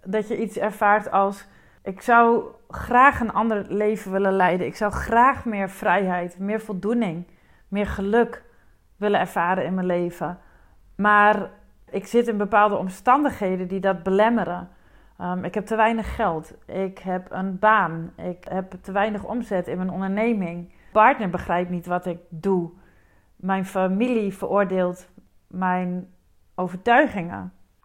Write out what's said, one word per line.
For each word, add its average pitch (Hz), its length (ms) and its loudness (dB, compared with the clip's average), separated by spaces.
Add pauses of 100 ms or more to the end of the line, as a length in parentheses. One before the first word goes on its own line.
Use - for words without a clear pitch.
dat 208 240 -2
je 233 120 -4
iets 208 180 -6
ervaart 208 520 2
als, 196 360 0 (360)
"Ik 190 180 -10
zou 233 440 4 (240)
graag 254 520 4
een 226 120 -4
ander 220 360 0
leven 208 440 -2
willen 196 200 2
leiden. 180 340 2
Ik 185 100 -8
zou 208 160 -2
graag 254 520 2
meer 196 260 -4
vrijheid, 180 680 -2
meer 208 220 -4
voldoening, 196 680 -4 (420)
meer 202 180 -2
geluk 220 580 -2 (520)
willen 202 240 0
ervaren 180 440 0
in 185 100 -4
mijn 185 120 -2
leven. 175 520 -4 (580)
Maar 208 540 4 (400)
ik 196 160 -8
zit 233 220 2
in 220 80 0
bepaalde 208 400 4
omstandigheden 190 920 0
die 190 120 -4
dat 190 220 0
belemmeren. 190 680 2 (500)
Ehm, 180 260 -6
ik 185 100 -6
heb 208 120 -6
te 226 100 -4
weinig 226 380 0
geld. 165 400 -4 (120)
Ik 190 320 -6
heb 185 320 -6
een 190 280 -6
baan. 175 580 2
Ik 170 320 -10
heb 185 320 -6
te 190 120 -12
weinig 208 320 -2
omzet 208 440 -4
in 175 80 -6
mijn 185 140 -4
onderneming. 190 840 -4 (200)
Partner 220 380 4
begrijpt 180 400 -2
niet 175 160 -6
wat 175 200 -2
ik 175 120 -6 (100)
doe. 170 420 -2 (680)
Mijn 190 300 -2
familie 196 680 0
veroordeelt 185 720 -2 (380)
mijn 180 600 -4 (460)
overtuigingen. 185 1000 0 (320)